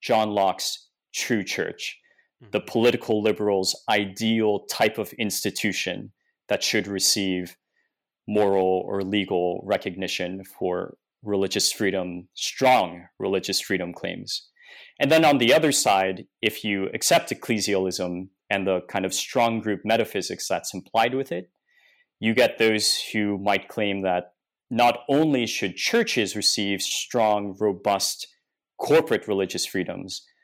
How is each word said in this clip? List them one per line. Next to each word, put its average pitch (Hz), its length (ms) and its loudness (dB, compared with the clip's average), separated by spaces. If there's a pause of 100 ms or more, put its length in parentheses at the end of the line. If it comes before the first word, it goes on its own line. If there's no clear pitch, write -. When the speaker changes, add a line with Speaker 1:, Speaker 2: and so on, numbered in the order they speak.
Speaker 1:
John 110 300 2
Locke's - 580 -2 (240)
true 107 320 -2
church, - 540 -6 (420)
Speaker 2:
Mm-hmm. 113 120 -20
Speaker 1:
the 107 80 -2
political 117 600 2
liberals' 101 540 0 (160)
ideal 107 720 0 (100)
type 110 260 2
of 107 180 -6
institution 104 960 -4 (340)
that 101 160 -2
should 104 240 0
receive 95 680 -2 (720)
moral 98 580 2
or 98 160 -4
legal 92 640 0
recognition 95 800 -4
for 90 520 -6 (280)
religious 98 480 0
freedom, 90 640 -2
strong 95 760 0 (100)
religious 95 420 -2
freedom 87 320 -4
claims. 92 560 -8 (520)
And 139 100 2
then 160 140 6
on 147 140 6
the 120 140 6
other 151 200 6
side, 95 540 2 (140)
if - 220 -2
you 101 220 -2 (100)
accept - 360 2
ecclesialism 95 960 -2 (200)
and 98 200 -2
the 92 200 0
kind 95 160 -2
of 92 80 -2
strong 117 460 0
group 107 260 -4
metaphysics 107 640 -2
that's - 260 -4
implied 113 440 0
with 135 160 -4
it, 180 180 -8 (720)
you 110 140 2
get 117 240 2
those 110 440 2 (100)
who 104 260 0
might 98 280 0
claim 101 360 -2
that 90 320 -2 (360)
not 120 380 4
only 143 360 2
should 104 300 -4
churches 127 640 0
receive 101 460 0
strong, 104 760 0
robust 101 680 0 (500)
corporate 147 480 2
religious 98 400 -2
freedoms, 92 580 -6 (180)